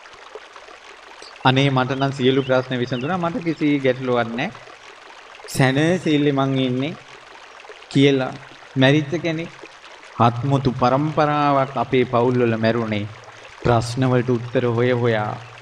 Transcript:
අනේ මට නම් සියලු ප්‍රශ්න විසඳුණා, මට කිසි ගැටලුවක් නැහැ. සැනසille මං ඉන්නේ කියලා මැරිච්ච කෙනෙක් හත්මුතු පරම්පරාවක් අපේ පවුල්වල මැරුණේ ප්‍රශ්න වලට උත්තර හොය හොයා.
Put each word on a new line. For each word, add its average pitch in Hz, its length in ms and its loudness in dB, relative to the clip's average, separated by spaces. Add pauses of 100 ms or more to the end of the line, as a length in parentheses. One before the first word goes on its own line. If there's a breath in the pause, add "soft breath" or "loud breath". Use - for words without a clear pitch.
(1400)
අනේ 135 280 4
මට 131 240 0
නම් 135 200 -2
සියලු 131 300 2
ප්‍රශ්න 127 360 -2
විසඳුණා, 127 380 -4
මට 170 260 -4
කිසි 147 360 0
ගැටලුවක් 123 500 0
නැහැ. 127 220 -6 (960)
සැනසille 147 840 2
මං 135 280 0
ඉන්නේ 131 380 -2 (920)
කියලා 135 440 2 (420)
මැරිච්ච 139 440 2
කෙනෙක් 165 340 -6 (600)
හත්මුතු 135 580 0
පරම්පරාවක් 143 1040 0
අපේ 123 300 0
පවුල්වල 120 520 2
මැරුණේ 110 480 -2 (520)
ප්‍රශ්න 117 480 0
වලට 123 240 2
උත්තර 120 400 -2
හොය 120 240 0
හොයා. 113 400 -2 (280)